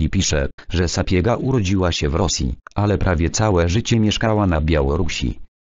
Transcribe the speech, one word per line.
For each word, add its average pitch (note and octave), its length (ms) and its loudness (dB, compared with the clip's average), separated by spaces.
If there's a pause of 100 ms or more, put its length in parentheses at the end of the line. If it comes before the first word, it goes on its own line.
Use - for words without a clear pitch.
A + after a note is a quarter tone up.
pisze, D2+ 400 0 (200)
że E2+ 200 0
Sapiega F#2 480 0
urodziła G2 560 0
się D2+ 160 -2
w C#2 60 -2
Rosji, D#2 400 -2 (200)
ale G2+ 240 0
prawie E2 320 0
całe F2+ 380 2
życie A2+ 320 0
mieszkała G#2+ 460 2
na D#2+ 140 2
Białorusi. D2+ 800 0 (360)